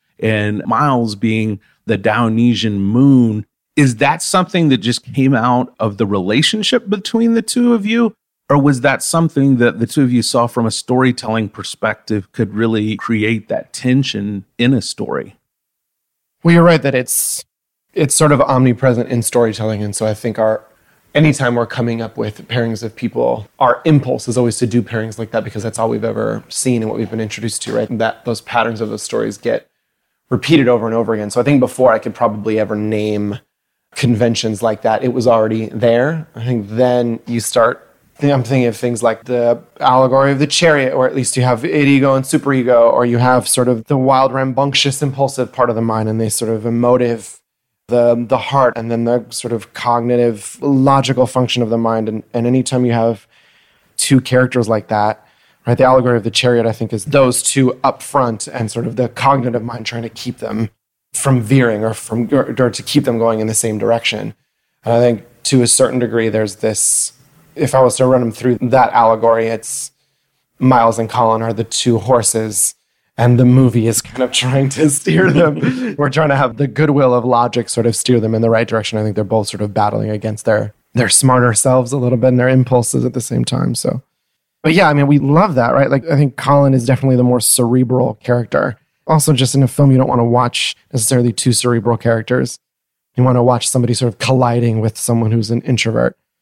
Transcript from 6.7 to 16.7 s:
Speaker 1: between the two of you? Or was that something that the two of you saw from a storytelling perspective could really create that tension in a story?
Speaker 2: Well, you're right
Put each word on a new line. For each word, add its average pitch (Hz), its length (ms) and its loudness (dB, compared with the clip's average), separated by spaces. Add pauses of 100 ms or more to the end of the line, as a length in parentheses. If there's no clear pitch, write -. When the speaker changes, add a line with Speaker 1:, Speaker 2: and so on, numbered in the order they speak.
Speaker 1:
between 226 440 -2
the 226 80 0
two 240 320 0
of 208 120 -2
you? 226 300 0 (340)
Or 143 80 4
was 139 240 2
that 135 200 0
something 139 560 0
that 117 220 0
the 117 80 -2
two - 160 0
of 123 80 0
you 123 100 2
saw 120 240 0
from 117 200 -2
a 110 60 -2
storytelling 123 760 -2
perspective 107 840 -6
could 101 200 -4
really 110 440 0
create 110 500 -2
that - 240 -8
tension 104 720 -2 (140)
in 120 160 2
a 127 80 0
story? - 560 -8 (1080)
Speaker 2:
Well, 170 100 6
you're 170 100 6
right 165 180 4